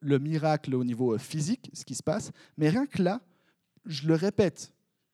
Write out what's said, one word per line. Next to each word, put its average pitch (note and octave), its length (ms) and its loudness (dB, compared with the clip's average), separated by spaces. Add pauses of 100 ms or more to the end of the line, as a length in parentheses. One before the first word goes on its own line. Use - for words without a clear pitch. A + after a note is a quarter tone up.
le C#3+ 180 4
miracle D3+ 560 0
au B2+ 80 2
niveau, B2 320 0
euh, G2+ 40 0
physique, D#3 560 -4
ce - 100 -14
qui - 100 -10
se - 80 -10
passe, - 300 -4 (240)
mais D3+ 140 2
rien B3+ 160 0
que - 160 0
là, F#3+ 180 0 (640)
je D3+ 240 -6
le E3 60 6
répète, F#3 580 0 (420)